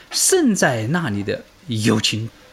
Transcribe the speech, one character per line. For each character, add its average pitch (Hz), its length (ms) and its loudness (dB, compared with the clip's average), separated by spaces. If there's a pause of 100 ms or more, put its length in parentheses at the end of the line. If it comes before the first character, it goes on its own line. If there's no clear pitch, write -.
生 330 440 2
在 127 340 0
那 165 220 -2
里 101 140 -4
的 101 220 -6 (220)
有 110 340 2
情 113 280 -4 (240)